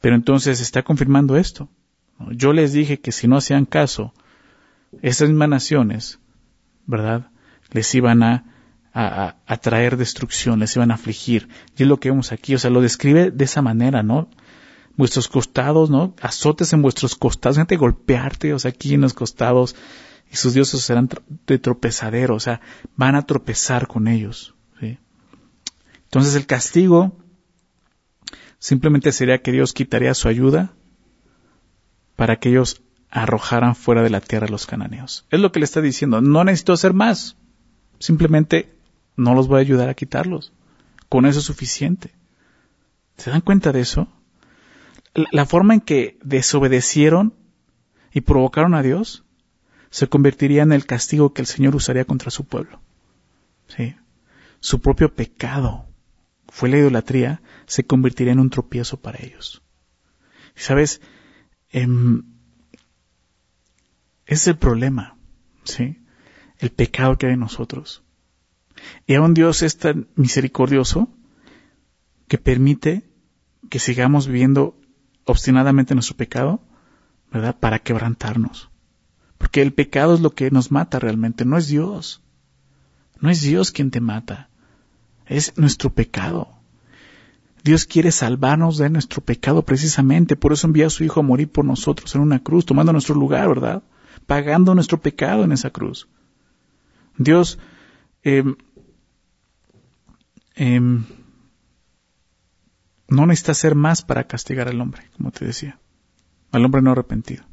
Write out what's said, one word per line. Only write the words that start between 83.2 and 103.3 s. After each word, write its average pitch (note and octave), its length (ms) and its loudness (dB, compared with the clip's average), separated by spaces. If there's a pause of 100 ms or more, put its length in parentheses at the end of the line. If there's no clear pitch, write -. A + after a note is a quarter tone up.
No D3+ 100 0
es F3 100 0
Dios E3 300 0
quien C#3 200 -4
te B2 100 -6
mata, A2 500 -8 (760)
es - 300 -4
nuestro C#3+ 340 0
pecado. A2+ 580 -6 (1120)
Dios D#3+ 240 2
quiere E3 240 2
salvarnos C#3 640 0
de D3 140 0
nuestro D#3 320 -4
pecado D3 420 0
precisamente, D3 680 2
por D3 180 0
eso D3+ 140 -2
envía D#3 220 4
a - 20 0
su D#3+ 140 -4
Hijo D#3 160 0
a - 20 2
morir C#3+ 260 2
por D3 160 0
nosotros C#3 500 -4
en C#3 60 0
una D3 220 2
cruz, E3+ 240 0
tomando D3+ 260 2
nuestro D3+ 220 0
lugar, D3 340 0
¿verdad? B2+ 360 -2 (420)
Pagando D3+ 480 2
nuestro E3+ 260 0
pecado F#3+ 440 -2
en E3 80 2
esa C3 180 -4
cruz. - 380 -10 (1080)
Dios, D#3+ 440 2 (640)
em, C#3 320 0 (2000)
em, B2 480 0 (2000)
no C#3 180 4
necesita E3 260 2